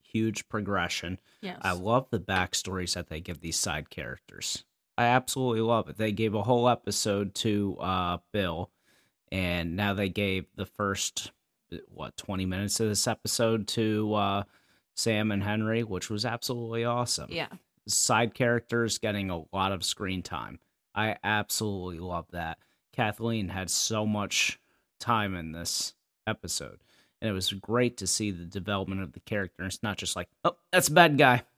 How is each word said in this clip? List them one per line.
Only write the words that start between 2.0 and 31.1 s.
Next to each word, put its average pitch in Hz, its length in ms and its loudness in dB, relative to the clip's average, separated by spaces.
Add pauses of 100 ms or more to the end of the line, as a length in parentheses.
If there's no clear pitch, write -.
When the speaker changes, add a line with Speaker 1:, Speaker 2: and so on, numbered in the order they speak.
Speaker 1:
the 107 100 0
backstories 92 720 -2
that 87 140 -8
they 80 120 -6
give 82 200 -10
these 82 180 -4
side 78 320 -2
characters. - 760 -8 (320)
I 120 100 2
absolutely 123 540 2
love 113 280 2
it. - 80 -12
They 107 160 0
gave 107 220 2
a 107 80 0
whole 120 260 4
episode 101 680 0
to, 104 420 0
uh, 90 400 0 (140)
Bill, 90 380 -2 (600)
and 87 460 0
now 101 180 2
they 98 140 0
gave 95 380 -2 (100)
the 101 100 -6
first, - 680 -4 (560)
what, - 280 -10
twenty 95 300 -4
minutes 98 340 0
of 113 80 2
this 104 180 0
episode 113 600 0
to, 107 460 0
uh, 101 280 2 (540)
Sam 107 360 2
and 98 100 0
Henry, 110 420 0
which 92 260 -6
was 107 160 -4
absolutely 117 580 -4
awesome. 120 460 -2
Speaker 2:
Yeah. 165 180 -6 (400)
Speaker 1:
Side 113 460 4
characters 117 640 2
getting 101 320 -2
a 85 220 -4
lot 95 200 0
of 92 120 -4
screen 92 380 -2
time. 58 380 -8 (340)
I 107 300 0
absolutely 98 760 -2
love 85 340 -4
that. 82 260 -6 (340)
Kathleen 113 560 -2
had 95 220 -4
so 110 340 0
much 104 560 0 (380)
time 107 360 0
in 82 180 -6
this - 420 -6 (320)
episode, 85 560 -6 (400)
and 110 80 0
it - 20 0
was 92 220 -2
great 120 440 2
to 95 80 -6
see 104 240 0
the 87 140 -6
development 95 560 -4
of 90 120 -8
the - 80 -16
character. 98 440 -4
It's 95 180 -6
not 104 140 -2
just - 180 -4
like, 90 140 -6 (160)
"Oh, - 140 0 (140)
that's 180 160 4
a 151 40 0
bad 160 240 8